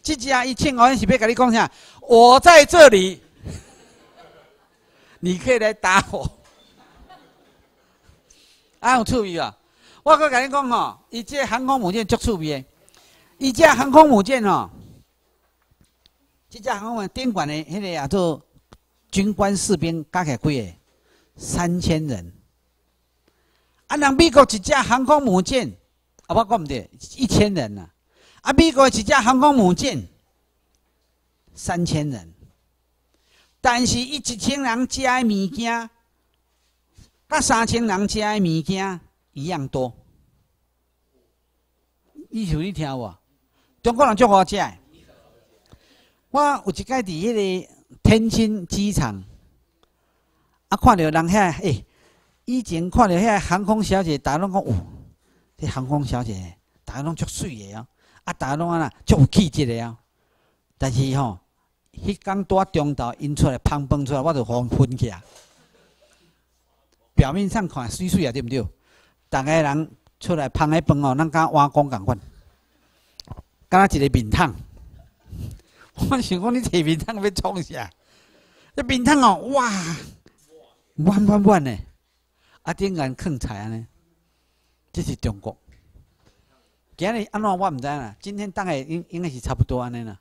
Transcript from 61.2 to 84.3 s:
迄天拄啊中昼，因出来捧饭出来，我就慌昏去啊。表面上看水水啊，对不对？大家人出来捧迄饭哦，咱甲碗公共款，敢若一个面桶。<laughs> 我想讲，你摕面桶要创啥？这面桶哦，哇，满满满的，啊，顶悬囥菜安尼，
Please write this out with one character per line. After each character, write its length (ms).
迄 240
天 300
拄 100
啊 100
中 280
昼， 240
因 160
出 140
来 100
捧 280
饭 200
出 80
来， 60
我 120
就 120
慌 240
昏 280
去 120
啊。 140
表 180
面 160
上 180
看 240
水 180
水 160
啊， 80
对 80
不 80
对？ 160
大 140
家 180
人 300
出 140
来 140
捧 220
迄 140
饭 200
哦， 120
咱 140
甲 200
碗 180
公 220
共 140
款， 140
敢 120
若 160
一 20
个 100
面 220
桶。 240
<laughs> 160
我 100
想 200
讲， 140
你 40
摕 260
面 140
桶 240
要 80
创 320
啥？ 280
这 80
面 200
桶 160
哦， 140
哇， 180
满 260
满 200
满 220
的， 140
啊， 100
顶 220
悬 220
囥 220
菜 200
安 140
尼， 140